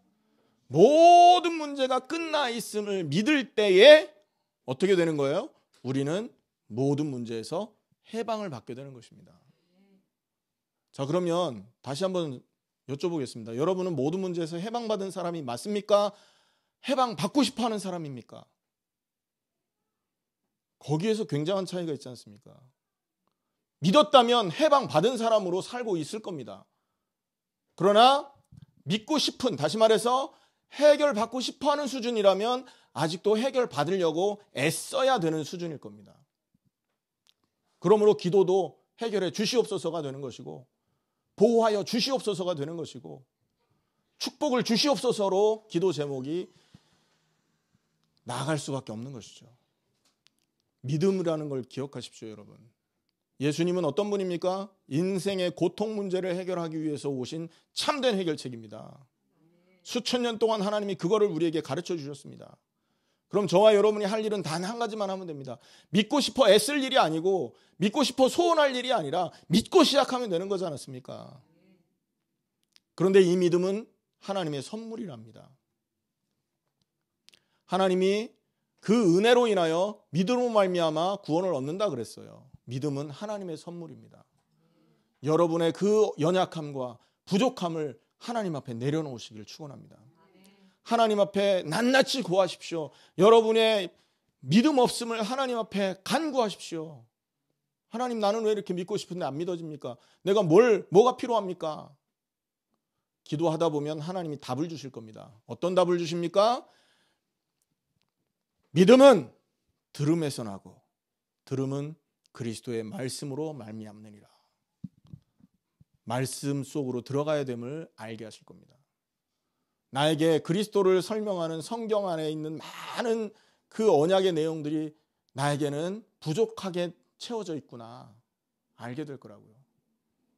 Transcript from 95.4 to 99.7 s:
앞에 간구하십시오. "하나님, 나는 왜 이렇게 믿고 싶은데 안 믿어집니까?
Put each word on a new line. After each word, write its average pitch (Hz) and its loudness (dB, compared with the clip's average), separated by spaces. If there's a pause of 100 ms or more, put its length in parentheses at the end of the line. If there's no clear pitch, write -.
앞에 202 -4
간구하십시오. 196 -4 (840)
"하나님, 240 -6
나는 208 0
왜 214 2
이렇게 202 -4
믿고 180 -6
싶은데 175 -6
안 135 -6
믿어집니까? 160 -8 (260)